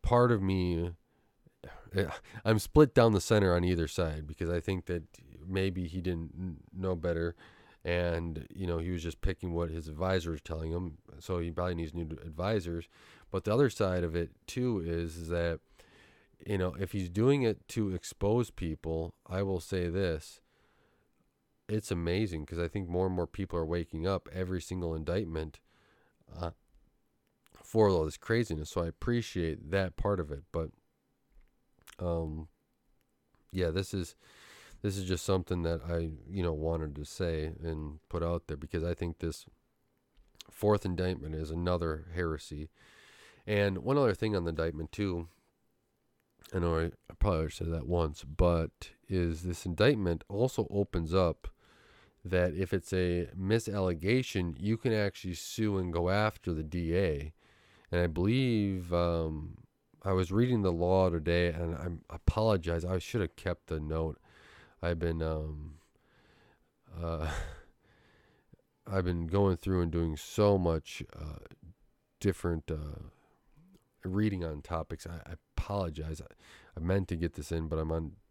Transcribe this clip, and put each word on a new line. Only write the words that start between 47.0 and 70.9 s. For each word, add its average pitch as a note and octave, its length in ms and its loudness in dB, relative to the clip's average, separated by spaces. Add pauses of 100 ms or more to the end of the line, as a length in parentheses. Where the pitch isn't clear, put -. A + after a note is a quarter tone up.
I - 80 -18
probably F#2 220 4
already D#2 140 -2
said E2 180 -4
that D2+ 160 -4
once, D#2+ 360 0
but E2 680 2 (160)
is E2+ 360 0
this F2+ 220 -6
indictment F#2 640 2
also A2 420 0
opens F2+ 460 -2
up F2 320 2 (760)
that F2+ 300 2
if F#2 200 -2
it's F#2+ 200 -2
a F2 420 2
misallegation, F#2+ 1200 0
you G#2+ 180 0
can A#2 160 0
actually G2+ 400 -2
sue G#2 440 -2
and F2+ 140 0
go F2 180 2
after G#2 440 0
the D#2 100 -2
D E2 320 -2
A. D#2+ 380 0 (580)
And F2 100 2
I F2 60 4
believe, G2 840 2
um, E2+ 640 0 (460)
I G2 100 0
was F#2 180 2
reading A#2 300 4
the F#2 100 4
law F2+ 380 4
today, E2+ 380 2
and E2+ 280 -2
I E2+ 120 -6 (260)
apologize. F2 720 2
I F2+ 140 0
should A2 220 -4
have E2+ 140 -4
kept - 320 -6
the D#2+ 120 -4
note. D#2 400 -2 (600)
I've F2 180 -2
been, E2 220 0
um, D#2 540 -4 (1300)
uh, D#2+ 320 -2
<laughs> - 1600 -14
I've F#2+ 140 2
been E2+ 220 0
going F#2+ 300 4
through F#2 240 2
and E2+ 100 0
doing E2 260 0
so G2+ 400 4
much, E2 460 0 (120)